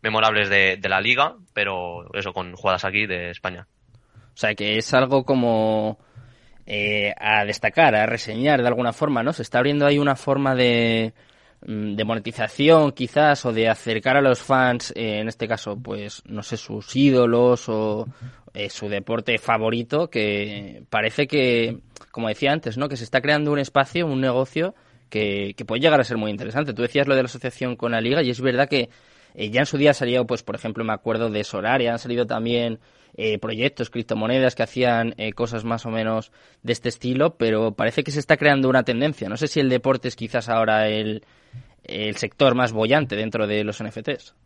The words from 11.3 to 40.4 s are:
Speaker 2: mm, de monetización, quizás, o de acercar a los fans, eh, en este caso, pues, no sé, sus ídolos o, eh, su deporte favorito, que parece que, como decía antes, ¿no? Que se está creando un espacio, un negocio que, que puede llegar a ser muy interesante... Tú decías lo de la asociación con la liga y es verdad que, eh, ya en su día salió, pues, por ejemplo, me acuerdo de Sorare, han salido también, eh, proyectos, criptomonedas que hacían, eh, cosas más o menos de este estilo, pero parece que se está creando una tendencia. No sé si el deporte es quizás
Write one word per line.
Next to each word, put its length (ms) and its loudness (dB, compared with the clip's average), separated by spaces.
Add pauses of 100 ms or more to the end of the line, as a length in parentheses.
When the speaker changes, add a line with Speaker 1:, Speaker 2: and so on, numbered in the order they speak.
Speaker 2:
mm, 280 -6
de 100 -2
monetización, 880 2
quizás, 540 2
o 80 0
de 160 4
acercar 480 0
a 20 4
los 220 4
fans, 520 0
eh, 260 -4
en 80 -4
este 200 -8
caso, 340 -6
pues, 440 -10
no 160 -10
sé, 160 -8
sus 360 -12
ídolos 760 4
o, 360 -2 (480)
eh, 160 -8
su 180 -10
deporte 500 -2
favorito, 680 0
que 800 -4
parece 400 0
que, 500 2 (320)
como 180 -6
decía 220 -2
antes, 280 -4
¿no? 100 -2
Que 80 -8
se 80 -10
está 160 0
creando 320 0
un 60 2
espacio, 480 0
un 140 -2
negocio 540 0 (360)
que, 460 -2
que 80 -12
puede 180 -4
llegar 180 6
a 40 4
ser 120 -4
muy 140 -2
interesante... 420 -4
Tú 100 -4
decías 240 2
lo 80 2
de 80 4
la 40 0
asociación 500 -6
con 160 -4
la 80 0
liga 220 0
y 80 0
es 100 -4
verdad 280 2
que, 200 0 (460)
eh, 160 -8
ya 100 0
en 60 2
su 100 -6
día 180 6
salió, 320 0
pues, 160 -4
por 140 -10
ejemplo, 260 -8
me 120 -2
acuerdo 340 -2
de 160 -2
Sorare, 440 0
han 120 -2
salido 260 -2
también, 540 -2 (360)
eh, 220 -2
proyectos, 520 -4
criptomonedas 680 0
que 80 0
hacían, 540 0
eh, 160 -6
cosas 300 -4
más 220 -4
o 40 -6
menos 420 -4 (300)
de 100 -4
este 160 -4
estilo, 480 -2
pero 380 0
parece 280 0
que 80 -6
se 80 -4
está 200 2
creando 300 4
una 140 4
tendencia. 460 -2
No 80 -8
sé 100 -2
si 140 0
el 80 2
deporte 400 0
es 80 -8
quizás 320 -4